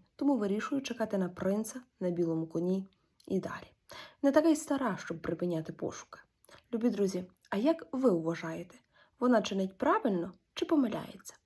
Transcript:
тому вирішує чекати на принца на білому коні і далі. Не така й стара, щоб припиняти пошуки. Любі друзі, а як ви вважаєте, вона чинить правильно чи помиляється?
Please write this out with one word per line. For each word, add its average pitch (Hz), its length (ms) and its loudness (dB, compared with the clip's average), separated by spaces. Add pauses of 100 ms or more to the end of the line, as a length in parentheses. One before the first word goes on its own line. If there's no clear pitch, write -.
(160)
тому 277 200 4
вирішує 208 440 0
чекати 226 380 -4
на 180 100 2
принца 202 520 -2 (200)
на 180 100 0
білому 165 360 0
коні 180 420 -2 (380)
і 190 140 0
далі. - 320 -8 (500)
Не 277 100 4
така 311 160 6
й 311 80 6
стара, 262 440 -2
щоб 165 220 -10
припиняти 170 500 -4
пошуки. - 480 -10 (520)
Любі 233 180 2
друзі, 190 340 0 (260)
а 202 60 -2
як 302 360 2
ви 262 180 4
вважаєте, 165 640 -2 (460)
вона 247 220 4
чинить 190 360 -2
правильно 233 540 2 (220)
чи - 100 -4
помиляється? 254 720 0 (120)